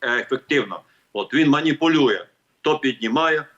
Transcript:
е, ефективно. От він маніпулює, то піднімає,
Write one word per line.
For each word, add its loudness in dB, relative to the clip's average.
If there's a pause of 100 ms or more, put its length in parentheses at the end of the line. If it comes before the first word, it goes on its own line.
е, -2
ефективно. -4 (320)
От -6
він 4
маніпулює, 2 (360)
то 0
піднімає, -2 (120)